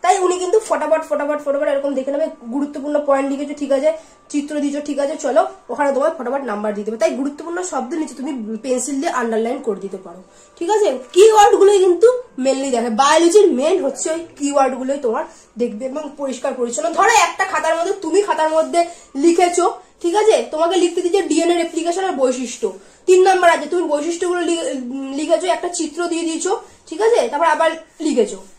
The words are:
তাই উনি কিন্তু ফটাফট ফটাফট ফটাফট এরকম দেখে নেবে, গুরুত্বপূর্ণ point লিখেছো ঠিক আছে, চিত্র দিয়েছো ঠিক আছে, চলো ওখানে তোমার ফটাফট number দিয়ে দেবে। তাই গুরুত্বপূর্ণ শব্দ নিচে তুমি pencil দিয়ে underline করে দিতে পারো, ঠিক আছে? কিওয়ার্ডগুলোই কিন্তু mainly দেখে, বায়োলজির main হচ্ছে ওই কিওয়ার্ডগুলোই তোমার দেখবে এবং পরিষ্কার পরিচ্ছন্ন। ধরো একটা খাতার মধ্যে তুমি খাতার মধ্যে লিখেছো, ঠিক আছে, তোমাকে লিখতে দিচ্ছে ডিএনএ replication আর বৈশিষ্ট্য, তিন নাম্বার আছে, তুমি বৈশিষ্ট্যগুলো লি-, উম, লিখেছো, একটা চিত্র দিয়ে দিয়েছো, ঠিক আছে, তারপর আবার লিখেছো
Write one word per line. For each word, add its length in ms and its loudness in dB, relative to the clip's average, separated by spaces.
তাই 140 6
উনি 180 2
কিন্তু 140 2
ফটাফট 420 0
ফটাফট 360 -2
ফটাফট 280 0
এরকম 200 -2
দেখে 200 -4
নেবে, 140 -2
গুরুত্বপূর্ণ 420 -4
point 240 0
লিখেছো 300 -6
ঠিক 160 -4
আছে, 120 2
চিত্র 200 -4
দিয়েছো 240 -4
ঠিক 160 -6
আছে, 120 -4
চলো 160 2
ওখানে 260 -2
তোমার 220 0
ফটাফট 340 -6
number 240 -6
দিয়ে 100 -8
দেবে। 120 -8
তাই 220 0
গুরুত্বপূর্ণ 400 -8
শব্দ 200 -6
নিচে 180 -8
তুমি 120 -8
pencil 380 -4
দিয়ে 100 -2
underline 360 -2
করে 180 -4
দিতে 200 -10
পারো, 160 -18
ঠিক 180 -6
আছে? 140 2
কিওয়ার্ডগুলোই 680 8
কিন্তু 220 4
mainly 320 0
দেখে, 160 -2
বায়োলজির 460 6
main 260 2
হচ্ছে 300 -4
ওই 60 -8
কিওয়ার্ডগুলোই 680 0
তোমার 180 -2
দেখবে 300 -4
এবং 120 -8
পরিষ্কার 380 -6
পরিচ্ছন্ন। 280 -4
ধরো 160 4
একটা 240 -4
খাতার 260 -2
মধ্যে 160 -2
তুমি 220 2
খাতার 280 0
মধ্যে 240 0
লিখেছো, 400 4
ঠিক 200 -2
আছে, 140 4
তোমাকে 300 0
লিখতে 200 0
দিচ্ছে 180 2
ডিএনএ 360 2
replication 520 -2
আর 120 -4
বৈশিষ্ট্য, 460 -2
তিন 200 8
নাম্বার 280 4
আছে, 180 -6
তুমি 100 -2
বৈশিষ্ট্যগুলো 560 -2
লি-, 240 -2
উম, 460 -8
লিখেছো, 280 0
একটা 220 -2
চিত্র 280 -6
দিয়ে 200 -4
দিয়েছো, 240 -4
ঠিক 140 -14
আছে, 180 4
তারপর 240 0
আবার 140 2
লিখেছো 380 0